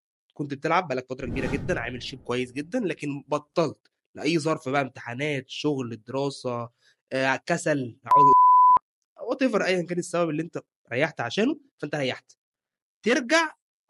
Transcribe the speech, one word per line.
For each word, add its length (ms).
كنت 200
بتلعب 340
بقالك 200
فترة 180
كبيرة 260
جدا، 280
عامل 220
شيب 200
كويس 300
جدا، 280
لكن 480
بطلت 500
لأي 240
ظرف 300
بقى، 140
امتحانات، 680
شغل، 540
دراسة، 680
آآ، 240
كسل، 580
عُرق، 1300
whatever 320
أيا 200
كان 160
السبب 320
اللي 120
أنت 200
ريحت 280
عشانه، 400
فأنت 160
ريحت. 380
ترجع 500